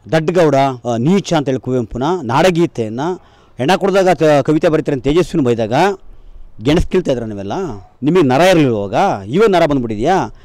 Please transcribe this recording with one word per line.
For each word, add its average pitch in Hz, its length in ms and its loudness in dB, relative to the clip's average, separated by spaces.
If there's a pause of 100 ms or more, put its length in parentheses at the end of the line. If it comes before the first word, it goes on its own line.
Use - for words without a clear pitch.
(120)
ದಡ್ಡಗೌಡ, 160 420 2
ಆ, 127 420 0
ನೀಚ 170 360 0
ಅಂತೇಳಿ 135 260 0
ಕುವೆಂಪುನ, 123 440 -4 (200)
ನಾಡಗೀತೆಯನ್ನು, 151 1000 -2 (360)
ಹೆಣ 131 180 -2
ಕುಡ್ದಾಗ 190 320 2
ತ-, 151 340 2
ಕವಿತೆ 156 260 0
ಬರೀತಾರೆ 156 260 0
ಅಂತ 127 100 -6
ತೇಜಸ್ವಿನ 160 400 0
ಬೈದಾಗ 113 280 0 (880)
ಗೆಣಸ್ 156 240 2
ಕೀಳ್ತಾ 175 260 -2
ಇದ್ರ 120 120 -2
ನೀವೆಲ್ಲ. 101 280 -8 (500)
ನಿಮಗೆ 170 200 2
ನರ 131 180 2
ಇರಲಿಲ್ಲ 160 360 4
ಅವಾಗ, 101 180 -6 (340)
ಇವನ್ 202 220 2
ನರ 170 160 2
ಬಂದ್ಬಿಟ್ಟಿದ್ಯಾ? 127 600 -2 (160)